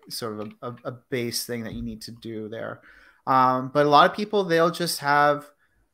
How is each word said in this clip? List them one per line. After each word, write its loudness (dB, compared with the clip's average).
sort -10
of -10
a, -12
a, -12
a -8
base -4
thing -8
that -12
you -10
need -10
to -16
do -12
there. -10
Um, 2
but 4
a 4
lot 8
of -10
people, -2
they'll 2
just -4
have, 2